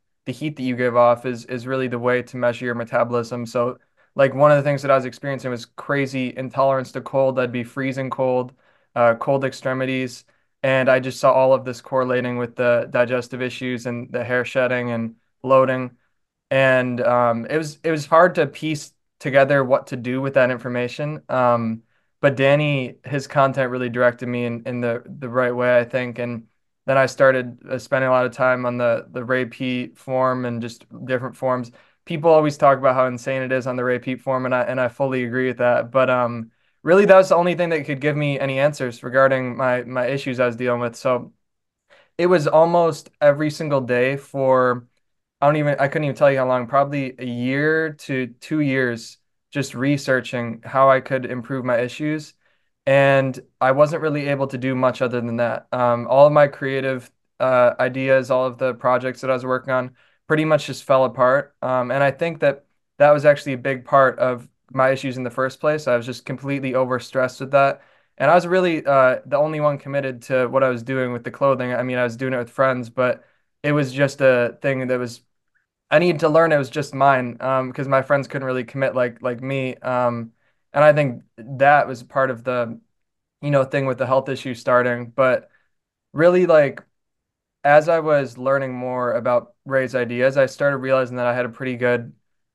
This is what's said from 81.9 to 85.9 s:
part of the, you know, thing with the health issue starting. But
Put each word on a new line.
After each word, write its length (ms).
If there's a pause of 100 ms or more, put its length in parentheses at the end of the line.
part 260
of 140
the, 360 (640)
you 100
know, 120
thing 220
with 120
the 80
health 240
issue 240
starting. 580
But 380 (640)